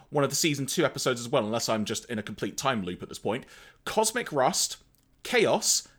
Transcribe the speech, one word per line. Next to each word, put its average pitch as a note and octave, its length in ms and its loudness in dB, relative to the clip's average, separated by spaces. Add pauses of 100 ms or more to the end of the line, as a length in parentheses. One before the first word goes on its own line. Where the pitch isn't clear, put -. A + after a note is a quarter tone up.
one D3 140 2
of C3+ 60 4
the C#3 80 -2
season C#3 280 2
two D3+ 200 2
episodes C3 340 0
as A#2+ 80 -8
well, B2 160 2
unless A2+ 240 -2
I'm A2 160 2
just G#2+ 220 -4
in A2+ 120 -6
a G#2 60 -4
complete G#2+ 320 -6
time B2 280 -2
loop F2+ 200 -6
at - 60 -10
this - 100 -12
point. A#2 260 -4 (380)
Cosmic - 480 0
Rust, D3 460 2 (460)
Chaos, G3+ 640 2 (140)